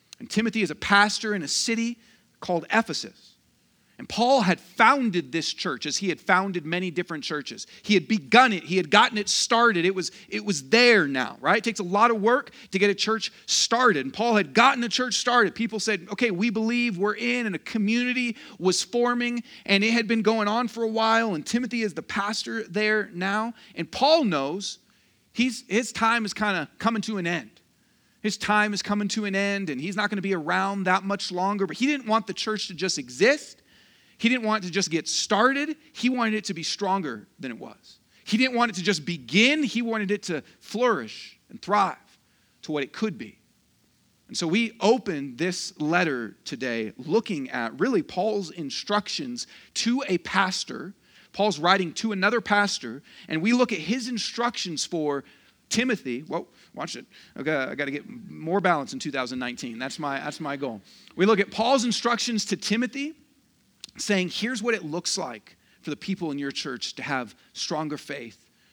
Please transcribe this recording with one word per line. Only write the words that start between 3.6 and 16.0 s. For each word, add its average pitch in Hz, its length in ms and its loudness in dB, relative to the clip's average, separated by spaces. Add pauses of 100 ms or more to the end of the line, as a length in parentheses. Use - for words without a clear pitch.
And - 80 -14
Paul 247 360 4
had 180 180 4
founded 220 720 2
this 156 220 -2
church 147 320 -6
as 147 100 -4
he 196 140 -2
had 143 100 -4
founded 185 460 2
many 180 240 -2
different 160 340 -6
churches. - 420 -8 (160)
He - 120 2
had 170 120 4
begun 220 460 6
it. 165 100 -4
He 160 140 -2
had 165 140 0
gotten 226 260 6
it 208 100 -2
started. 226 600 4
It 190 80 2
was, 180 180 -6 (160)
it 208 160 -6
was 143 240 -2
there 220 400 6
now, 123 320 -2
right? 160 160 4
It 226 80 -2
takes 226 160 -2
a - 20 -4
lot 202 280 4
of 226 100 0
work 240 300 2 (220)
to 190 60 -2
get 202 120 4
a 190 40 0
church - 380 -2 (140)
started. 233 580 2
And 135 80 -6
Paul 226 240 2
had 160 160 2
gotten 240 320 6
a 233 60 -2
church 254 240 -2
started. 240 400 4
People 220 260 -4
said, 202 320 -4